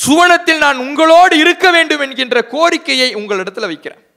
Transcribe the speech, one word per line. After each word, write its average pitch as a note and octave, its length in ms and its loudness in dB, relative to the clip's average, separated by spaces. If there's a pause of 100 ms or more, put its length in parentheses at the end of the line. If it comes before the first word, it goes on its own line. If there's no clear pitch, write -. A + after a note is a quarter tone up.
சுவனத்தில் E4+ 600 2
நான் C4+ 200 -2
உங்களோடு D#4+ 580 4
இருக்க F4 240 0 (100)
வேண்டும் D4+ 300 -2
என்கின்ற B3+ 320 -4 (160)
கோரிக்கையை D4 540 -2 (120)
உங்களிடத்துல G3 520 -8
வைக்கிறேன். D3 300 -16 (140)